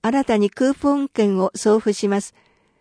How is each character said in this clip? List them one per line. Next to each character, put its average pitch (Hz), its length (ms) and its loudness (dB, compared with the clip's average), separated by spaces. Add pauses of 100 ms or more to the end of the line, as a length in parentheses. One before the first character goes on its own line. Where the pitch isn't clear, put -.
新 262 240 0
た 226 140 0
に 208 120 2
ク 269 200 0
ー 269 40 -2
ポ 285 200 0
ン 277 140 -2
券 202 300 0
を 190 160 0
送 214 240 2
付 214 140 -2
し 202 160 -4
ま 202 140 -2
す。 - 120 -18 (460)